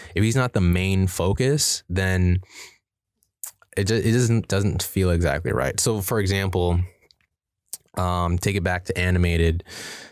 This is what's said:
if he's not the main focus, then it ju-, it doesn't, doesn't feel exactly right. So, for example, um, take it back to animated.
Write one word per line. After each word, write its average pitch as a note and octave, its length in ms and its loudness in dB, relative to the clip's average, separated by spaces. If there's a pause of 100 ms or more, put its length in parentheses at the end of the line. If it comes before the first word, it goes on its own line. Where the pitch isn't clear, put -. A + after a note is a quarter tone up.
(160)
if F#2 100 0
he's A2+ 100 0
not B2+ 160 0
the A2+ 80 0
main F#2 480 2
focus, B2+ 800 0
then F2+ 540 2 (1400)
it G2+ 80 0
ju-, A2 80 0 (100)
it A2+ 80 2
doesn't, A#2 360 2
doesn't G2+ 360 0
feel F#2 280 0
exactly E2 420 0
right. - 260 -2
So, A2 220 0
for A2 180 -2
example, F#2 600 0 (1160)
um, F2 420 0
take G2 180 -2
it F#2+ 80 -2
back F2+ 220 -2
to - 120 -6
animated. E2+ 640 2 (480)